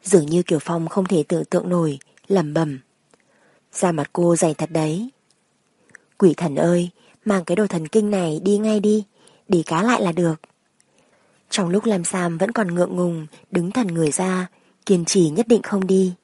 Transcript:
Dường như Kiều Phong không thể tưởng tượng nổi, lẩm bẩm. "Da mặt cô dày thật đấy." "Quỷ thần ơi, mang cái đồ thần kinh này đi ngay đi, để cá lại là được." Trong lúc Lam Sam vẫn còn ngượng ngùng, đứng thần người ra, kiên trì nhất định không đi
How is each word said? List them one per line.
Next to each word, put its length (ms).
Dường 220
như 180
Kiều 160
Phong 280
không 180
thể 180
tưởng 220
tượng 240
nổi, 300
lẩm 260
bẩm. 260
"Da 180
mặt 220
cô 220
dày 180
thật 180
đấy." 380
"Quỷ 160
thần 220
ơi, 340
mang 200
cái 100
đồ 120
thần 200
kinh 240
này 320
đi 140
ngay 220
đi, 260
để 180
cá 180
lại 180
là 100
được." 300
Trong 200
lúc 160
Lam 180
Sam 340
vẫn 140
còn 240
ngượng 200
ngùng, 320
đứng 200
thần 160
người 240
ra, 360
kiên 200
trì 240
nhất 180
định 140
không 260
đi 260